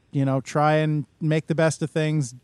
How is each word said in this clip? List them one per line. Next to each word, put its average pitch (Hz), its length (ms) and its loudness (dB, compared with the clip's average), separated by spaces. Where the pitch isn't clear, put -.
you 139 140 0
know, 135 160 0
try 151 340 2
and 156 300 0
make 156 260 0
the 160 80 -2
best 160 260 0
of 156 80 -4
things, 156 440 -2